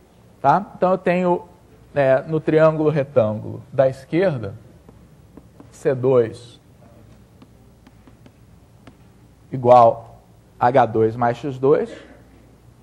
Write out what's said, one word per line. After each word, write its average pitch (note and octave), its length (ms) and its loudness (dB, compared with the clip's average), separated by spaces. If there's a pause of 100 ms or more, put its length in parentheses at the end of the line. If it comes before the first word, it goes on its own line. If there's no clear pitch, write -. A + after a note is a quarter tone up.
(400)
tá? E3 360 0
Então, F3+ 160 -2
eu F#3+ 60 0
tenho, F3+ 500 -2 (460)
é, C3+ 280 2
no D#3 180 -6
triângulo D#3 500 0
retângulo A2 720 -4 (100)
da C3+ 160 2
esquerda, C3 680 -6 (1160)
C - 240 -4
dois B2 680 -2 (3000)
igual A#2+ 680 2 (380)
H B2 280 2
dois A2 300 -2
mais A#2+ 200 -2
X C3 220 -12
dois. C#3+ 380 -2 (880)